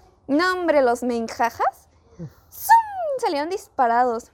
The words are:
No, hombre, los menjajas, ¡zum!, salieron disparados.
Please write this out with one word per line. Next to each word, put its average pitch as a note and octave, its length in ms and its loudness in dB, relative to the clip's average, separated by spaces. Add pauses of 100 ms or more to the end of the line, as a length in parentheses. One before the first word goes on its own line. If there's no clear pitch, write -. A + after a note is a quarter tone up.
(260)
No, E4+ 260 0
hombre, E4 300 2
los A#3+ 200 0
menjajas, A#3+ 840 -4 (600)
¡zum!, G5+ 680 0
salieron D#4+ 320 -2
disparados. A#3+ 840 0